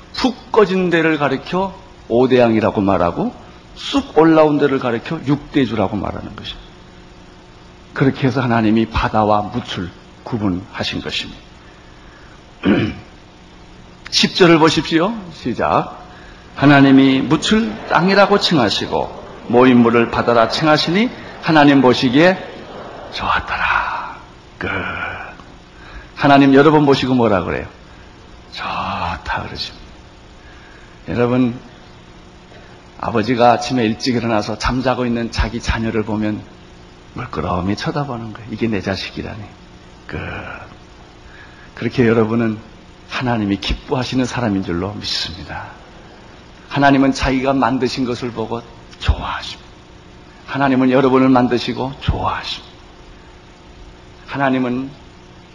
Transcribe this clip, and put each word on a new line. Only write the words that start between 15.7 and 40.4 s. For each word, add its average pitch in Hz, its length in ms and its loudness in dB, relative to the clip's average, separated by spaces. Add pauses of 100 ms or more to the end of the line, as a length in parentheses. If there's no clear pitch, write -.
하나님이 135 640 6
묻을 214 680 -2
땅이라고 190 520 4
칭하시고 98 840 -2 (240)
모인 123 300 6
물을 117 320 4
바다라 117 380 2
칭하시니 160 600 0 (320)
하나님 143 400 6
보시기에 135 560 4 (760)
좋았더라. - 1040 -4 (420)
끝. 92 100 -6 (1500)
하나님 139 380 6
여러 139 160 8
번 151 160 6
보시고 131 280 2
뭐라 104 300 2
그래요? 73 220 -6 (840)
좋다 95 880 -8
그러십니다. - 420 -12 (1200)
여러분, 120 500 0 (1400)
아버지가 117 520 2
아침에 120 320 0
일찍 113 300 -2
일어나서 110 420 -2
잠자고 123 480 -2
있는 117 260 -4
자기 113 300 -4
자녀를 113 440 -4
보면 107 360 -4 (720)
물끄러미 90 640 -4
쳐다보는 131 560 -8
거예요. 107 180 -18
"이게 113 180 -4
내 107 120 -2
자식이라니." 95 600 -8 (640)
끝. - 120 -12 (1600)